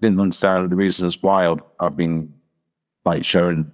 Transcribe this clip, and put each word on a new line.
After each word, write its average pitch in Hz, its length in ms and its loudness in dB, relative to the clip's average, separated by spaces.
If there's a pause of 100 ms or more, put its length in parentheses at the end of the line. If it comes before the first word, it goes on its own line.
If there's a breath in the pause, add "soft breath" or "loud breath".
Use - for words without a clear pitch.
didn't 104 180 2
understand 92 520 0
the 90 60 0
reasons 90 460 -2
why 95 240 2
I've, 82 160 0 (160)
I've 82 180 -2
been, 80 380 -4 (680)
like, 85 200 0
shown 87 500 0